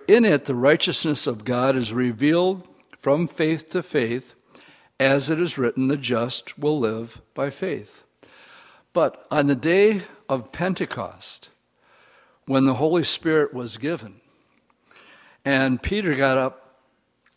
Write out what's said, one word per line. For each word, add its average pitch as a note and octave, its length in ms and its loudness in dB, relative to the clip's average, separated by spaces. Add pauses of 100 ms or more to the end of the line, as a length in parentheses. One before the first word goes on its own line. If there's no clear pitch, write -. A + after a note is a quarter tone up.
in A3+ 160 8
it D3+ 220 2
the C3 100 -4
righteousness D3 720 2
of G#2+ 160 -6
God B2+ 320 0
is A2+ 160 -4
revealed D3 760 0 (320)
from D3+ 300 2
faith D#3+ 420 -4
to F3 140 -4
faith, B2 500 -4 (640)
as C#3 320 4
it D#3+ 100 0
is F3 160 -2
written, C3 300 0
'The C#3 100 0
just B2 640 -4
will D3 220 0
live A2+ 420 -4 (120)
by C#3 160 -4
faith.'" C#3 520 -10 (880)
But D#3+ 380 0
on C#3+ 160 2
the C#3+ 80 4
day F#3 480 2 (260)
of B2+ 220 -4
Pentecost, - 1000 -8 (960)
when C3+ 180 2
the C3 100 4
Holy D#3 300 2
Spirit D#3 500 0
was B2 220 -10
given, A#2+ 440 -8 (1200)
and C3+ 360 2
Peter F#3+ 360 -2
got C3+ 200 2
up C3 200 -2 (800)